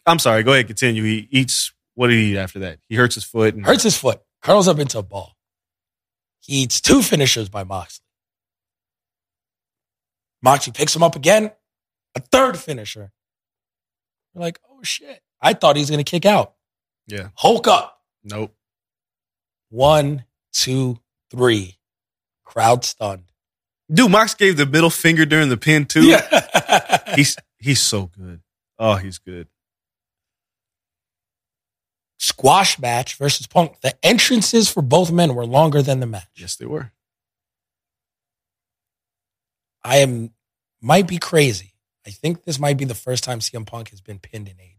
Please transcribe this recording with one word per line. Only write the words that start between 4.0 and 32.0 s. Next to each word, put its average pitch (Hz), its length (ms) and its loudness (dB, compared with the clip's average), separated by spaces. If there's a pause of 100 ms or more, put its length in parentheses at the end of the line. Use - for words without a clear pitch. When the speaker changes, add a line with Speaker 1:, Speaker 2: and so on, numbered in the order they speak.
Speaker 2:
Curls 185 260 4
up 160 120 2
into 139 200 -6
a 101 40 -8
ball. 95 340 -16 (1040)
He - 220 -8
eats - 180 -4
two 269 200 4
finishers 131 460 0
by 98 160 -12
Moxley. 92 400 -14 (2500)
Moxley 135 320 2
picks 151 220 -2
him 165 80 0
up 165 120 2
again. 202 360 2 (640)
A - 40 -12
third 254 400 2
finisher. 107 520 -14 (1200)
We're 175 80 -16
like, 170 180 -8 (100)
"Oh, 269 140 -20
shit. 277 380 -12 (200)
I 185 120 2
thought 147 240 2
he's 147 120 -4
gonna 147 140 -4
kick 170 220 -4
out." 190 300 2 (520)
Speaker 1:
Yeah. 104 280 -12
Speaker 2:
Hulk 220 320 0
up. - 340 0 (220)
Speaker 1:
Nope. 107 320 -12 (1120)
Speaker 2:
One, 143 560 0 (260)
two, 127 480 -4 (320)
three. 110 460 0 (640)
Crowd 120 420 0
stunned. 98 460 -10 (600)
Speaker 1:
Dude, 196 200 4
Mox 214 220 4
gave 190 240 0
the 143 80 2
middle 160 240 2
finger 165 360 2
during 151 240 2
the 120 80 -2
pin, 151 280 0
too. 160 220 4
Speaker 2:
Yeah. 202 320 4 (640)
<laughs> 202 100 -6
Speaker 1:
He's, 143 200 0 (240)
he's 123 200 -2
so 98 280 -4
good. 90 340 -20 (380)
Oh, 110 160 0
he's 95 240 -10
good. 87 280 -18 (2750)